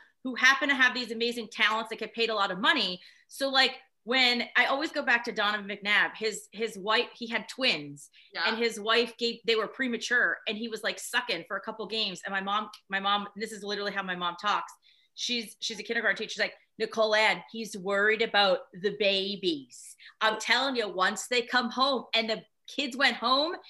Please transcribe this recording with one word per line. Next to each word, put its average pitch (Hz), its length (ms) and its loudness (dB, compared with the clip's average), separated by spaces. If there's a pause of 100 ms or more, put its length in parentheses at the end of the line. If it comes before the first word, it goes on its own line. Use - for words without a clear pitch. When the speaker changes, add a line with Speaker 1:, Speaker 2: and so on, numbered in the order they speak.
(240)
Speaker 1:
who 254 120 -6
happen 269 340 6
to 277 60 2
have 254 180 4
these 233 180 -4
amazing 233 400 -2
talents 220 380 0
that 220 100 -8
get - 140 -8
paid 226 160 0
a 220 60 -2
lot 196 160 0
of 180 80 -6
money. 220 400 2 (300)
So, - 200 -2
like, 262 220 4 (320)
when 247 400 4 (140)
I 247 80 6
always 277 260 0
go 285 120 -2
back 240 220 2
to 233 60 -4
Donovan 208 360 0
McNabb, 196 500 2
his, 214 340 -4
his 214 260 -4
wife, 214 360 0
he 233 140 -10
had 226 200 -4
twins, 151 640 -2 (240)
Speaker 2:
Yeah. 180 160 0
Speaker 1:
and 226 80 0
his 226 220 0
wife 233 380 2
gave, 233 280 -2
they 226 100 2
were 214 120 0
premature, 233 800 -2
and 220 100 -4
he 233 100 -6
was, 220 160 -8
like, 190 160 -4
sucking 226 480 -4
for 202 100 -6
a 196 40 -12
couple 220 260 -8
games. 202 380 -4
And 196 80 -6
my 190 80 -2
mom, 208 280 -2 (200)
my 196 100 -2
mom, 202 360 0
this 214 160 -8
is 202 120 -12
literally 202 300 -4
how 196 100 -2
my 180 120 -4
mom 175 260 -2
talks. 190 320 -2 (400)
She's, 233 460 -4
she's 208 200 -6
a 220 40 -10
kindergarten 220 340 0
teacher. 214 140 -6
She's 190 80 -6
like, 196 160 -2 (240)
"Nicole 220 360 2
Ann, 202 360 4
he's 226 260 -8
worried 202 440 2
about 202 380 4 (140)
the 196 260 -4
babies. 196 960 -2 (240)
I'm 220 200 2
telling 254 360 0
you, 214 140 0
once 214 380 0
they 247 140 0
come 240 280 0
home," 262 440 0
and 226 160 0
the 214 140 -4 (240)
kids 269 300 -4
went 254 200 2
home, 285 380 0 (140)